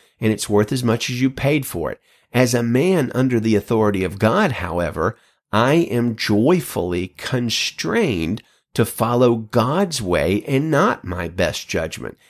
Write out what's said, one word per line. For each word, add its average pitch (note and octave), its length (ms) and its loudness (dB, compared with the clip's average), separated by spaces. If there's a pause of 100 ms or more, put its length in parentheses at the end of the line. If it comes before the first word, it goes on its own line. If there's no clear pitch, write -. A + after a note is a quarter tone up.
(200)
and A2 140 0
it's - 160 -6
worth G#2+ 220 2
as C3 120 -2
much A2+ 260 0
as B2 120 -6
you C3+ 80 2
paid C#3 360 -2
for D2+ 260 -6
it. - 100 -14 (300)
As B2 220 2
a A#2+ 80 2
man C3 540 2
under B2 240 2
the A2 160 2
authority G#2 480 2
of F#2 160 -6
God, D3+ 320 2
however, F2 640 -2 (340)
I B2 240 4
am A#2+ 400 0
joyfully G2+ 920 0 (100)
constrained A#2+ 1300 -2 (320)
to A#2 100 2
follow A#2+ 500 2
God's B2+ 640 -2
way F2 480 0
and C#3+ 220 0
not D#3 340 0
my F2+ 240 -6
best E2+ 400 -4
judgment. D#2 520 -6 (100)